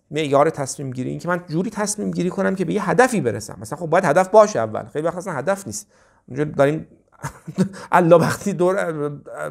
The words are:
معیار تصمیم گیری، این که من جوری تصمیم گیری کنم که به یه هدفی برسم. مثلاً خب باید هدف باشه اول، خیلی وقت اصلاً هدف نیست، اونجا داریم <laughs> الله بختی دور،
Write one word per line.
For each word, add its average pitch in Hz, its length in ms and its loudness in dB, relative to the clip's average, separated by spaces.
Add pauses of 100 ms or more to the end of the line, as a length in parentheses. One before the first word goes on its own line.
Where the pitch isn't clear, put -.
(120)
معیار 147 380 2
تصمیم 139 420 -6
گیری، 127 180 -6
این 147 100 -8
که 165 80 -10
من 175 220 -2
جوری 180 200 -2
تصمیم 202 420 -4
گیری 175 180 -2
کنم 190 260 -2
که 190 100 -2
به 165 80 -2
یه 196 160 -2
هدفی 175 320 2
برسم. 110 400 -4
مثلاً 147 180 -10
خب 175 60 -8
باید 151 200 2
هدف 175 240 4
باشه 208 300 6
اول، 107 240 -4 (100)
خیلی 156 140 -4
وقت 170 100 -4
اصلاً 180 160 -8
هدف 165 340 -4
نیست، 104 200 -10 (400)
اونجا 135 160 -6
داریم 151 440 0 (520)
<laughs> - 520 -4
الله 170 260 8
بختی 165 360 0
دور، 170 580 0 (400)